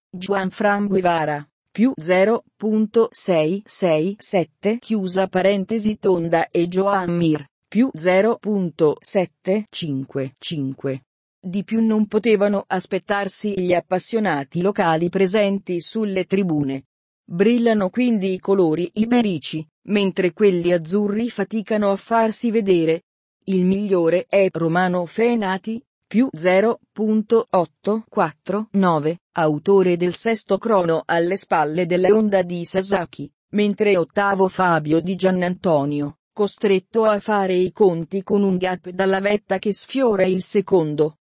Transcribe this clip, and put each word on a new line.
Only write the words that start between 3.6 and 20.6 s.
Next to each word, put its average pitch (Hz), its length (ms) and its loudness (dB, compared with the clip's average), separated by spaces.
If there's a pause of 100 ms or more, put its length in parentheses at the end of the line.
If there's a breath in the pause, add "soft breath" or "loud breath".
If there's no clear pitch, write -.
sei 175 500 0
sette, 202 640 -2
chiusa 190 480 -2
parentesi 202 720 0
tonda, 170 480 2
e 175 200 0
Joan 185 480 0
Mir, 156 300 0 (220)
più 247 260 2
zero 185 460 2
punto 180 600 0
sette 202 720 -4
cinque 135 680 -6
cinque. 135 640 -6 (360)
Di 185 240 -6
più 226 220 0
non 214 220 2
potevano 208 580 2
aspettarsi 202 880 -4
gli 180 200 0
appassionati 175 880 -4
locali 175 460 0
presenti 196 720 0
sulle 196 440 -4
tribune. 151 600 -2 (420)
Brillano 220 600 2
quindi 214 440 0
i 185 60 -6
colori 175 540 0
iberici, 208 760 -2 (200)
mentre 190 440 0
quelli 180 400 2